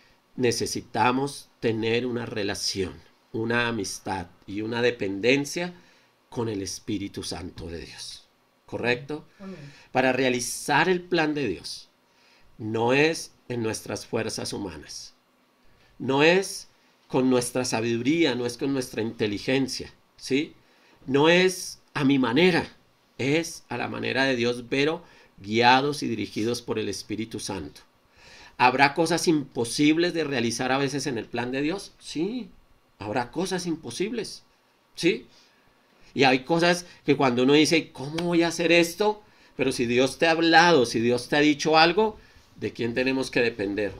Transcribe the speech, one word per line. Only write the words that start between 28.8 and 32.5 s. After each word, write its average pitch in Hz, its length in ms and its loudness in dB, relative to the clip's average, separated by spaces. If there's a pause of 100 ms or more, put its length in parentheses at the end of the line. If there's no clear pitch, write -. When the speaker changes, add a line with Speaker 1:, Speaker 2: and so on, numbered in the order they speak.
Speaker 1:
cosas 165 340 2
imposibles 151 840 2
de 160 100 -2
realizar 127 480 -2
a 135 60 0
veces 139 280 -2
en 127 120 -4
el 104 60 -6
plan 120 260 -6
de 135 120 -2
Dios? 180 360 -4
Sí, 190 520 -6 (480)